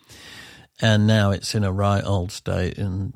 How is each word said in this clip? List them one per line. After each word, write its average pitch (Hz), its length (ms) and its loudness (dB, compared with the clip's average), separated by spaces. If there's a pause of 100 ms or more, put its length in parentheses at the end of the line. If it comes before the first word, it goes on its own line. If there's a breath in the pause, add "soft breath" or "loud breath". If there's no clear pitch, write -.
(840 loud breath)
And 107 240 4
now 107 240 4
it's - 240 -4
in 107 100 0
a 95 80 -2
right 101 320 0
old 95 280 -2
state 92 460 -4
in 98 380 -6